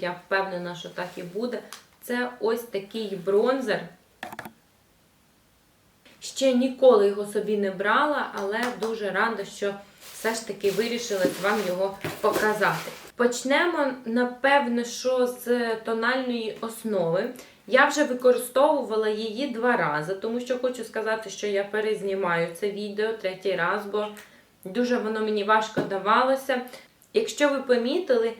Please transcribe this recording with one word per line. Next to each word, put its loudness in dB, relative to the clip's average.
я -2
впевнена, -4
що -14
так -8
і -10
буде, -6
це -4
ось 0
такий -6
бронзер. 2
Ще 2
ніколи 6
його 0
собі 0
не 0
брала, 2
але -2
дуже -4
рада, 0
що -4
все -2
ж -8
таки -2
вирішила 0
вам 2
його -2
показати. 2
Почнемо, 2
напевно, 2
що 0
з -2
тональної -2
основи. -2
Я 6
вже 2
використовувала 2
її -4
два 0
рази, -2
тому -4
що -4
хочу -2
сказати, -4
що -6
я 0
перезнімаю 0
це -2
відео -4
третій -2
раз, 0
бо -2
дуже 0
воно -2
мені 0
важко 2
давалося. 2
Якщо 2
ви 0
помітили, 2